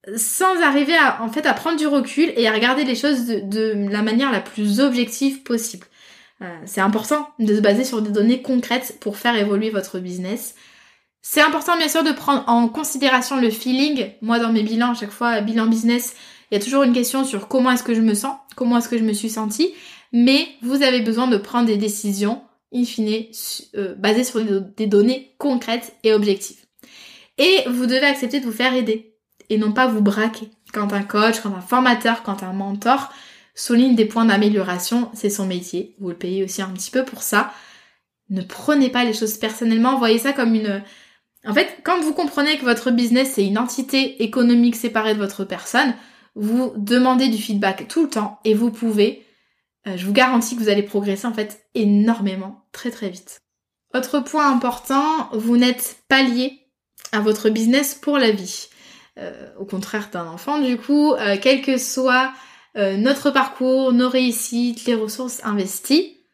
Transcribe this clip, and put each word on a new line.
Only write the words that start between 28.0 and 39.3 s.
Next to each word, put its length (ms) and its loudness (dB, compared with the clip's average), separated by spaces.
accepter 340 0
de 60 -6
vous 60 -4
faire 220 0
aider 420 -2
et 80 0
non 160 0
pas 140 2
vous 140 0
braquer. 480 0
Quand 200 -4
un 100 -2
coach, 380 0
quand 120 -6
un 80 -10
formateur, 640 0
quand 200 -8
un 100 -8
mentor 580 -2
souligne 400 4
des 100 4
points 200 0
d'amélioration, 880 0
c'est 160 -4
son 160 -4
métier. 540 -6
Vous 100 -8
le 60 -8
payez 280 -4
aussi 180 -6
un 80 -6
petit 220 -10
peu 120 0
pour 180 -10
ça. 300 0
Ne 120 -4
prenez 480 0
pas 140 0
les 100 0
choses 240 -4